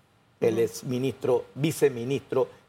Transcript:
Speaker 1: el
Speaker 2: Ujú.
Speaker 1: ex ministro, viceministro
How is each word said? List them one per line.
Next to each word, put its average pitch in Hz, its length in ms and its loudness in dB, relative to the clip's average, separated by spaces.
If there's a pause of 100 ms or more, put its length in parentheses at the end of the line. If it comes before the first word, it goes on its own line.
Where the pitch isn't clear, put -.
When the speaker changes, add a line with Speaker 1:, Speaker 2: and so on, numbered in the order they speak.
(400)
Speaker 1:
el 117 140 2
Speaker 2:
Ujú. 113 80 2
Speaker 1:
ex - 220 -2
ministro, 127 720 -2
viceministro 131 920 0 (200)